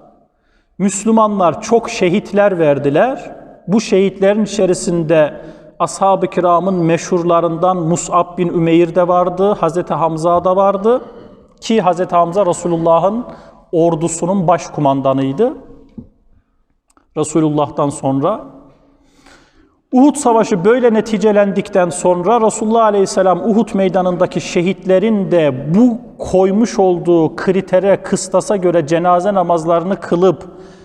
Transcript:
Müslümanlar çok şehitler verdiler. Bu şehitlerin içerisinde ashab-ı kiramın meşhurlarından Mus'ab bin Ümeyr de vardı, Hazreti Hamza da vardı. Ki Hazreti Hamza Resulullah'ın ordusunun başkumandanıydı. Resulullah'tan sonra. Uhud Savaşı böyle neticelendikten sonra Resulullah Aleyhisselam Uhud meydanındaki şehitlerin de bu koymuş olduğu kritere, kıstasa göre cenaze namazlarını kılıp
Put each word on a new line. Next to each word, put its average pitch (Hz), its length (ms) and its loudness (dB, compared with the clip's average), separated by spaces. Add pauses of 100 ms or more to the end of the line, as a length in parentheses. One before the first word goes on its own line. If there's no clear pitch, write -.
(800)
Müslümanlar 202 840 0
çok - 280 0
şehitler 196 680 0
verdiler. 147 760 0 (300)
Bu 214 140 2
şehitlerin 196 640 0
içerisinde 170 960 0 (380)
ashab-ı 185 480 0
kiramın 175 480 0
meşhurlarından 170 1000 0
Mus'ab 175 600 -2
bin 175 100 -2
Ümeyr 165 460 2
de 180 140 2
vardı, 180 520 0
Hazreti 170 340 -2
Hamza 165 500 0
da 185 120 2
vardı. 196 460 0 (580)
Ki 220 200 0
Hazreti 175 360 0
Hamza 175 300 2
Resulullah'ın 170 800 0 (480)
ordusunun 170 760 0
başkumandanıydı. 139 1040 0 (1600)
Resulullah'tan 151 720 0
sonra. 139 520 -2 (1500)
Uhud 277 220 4
Savaşı 226 500 0
böyle 233 300 4
neticelendikten 202 960 0
sonra 180 560 0
Resulullah 220 380 0
Aleyhisselam 190 680 0
Uhud 233 240 2
meydanındaki 180 680 -2
şehitlerin 185 880 0
de 151 440 0
bu 233 240 4 (200)
koymuş 196 600 0
olduğu 170 580 2
kritere, 185 680 0
kıstasa 190 540 -2
göre 175 300 0
cenaze 175 480 0
namazlarını 170 680 0
kılıp 175 440 0 (400)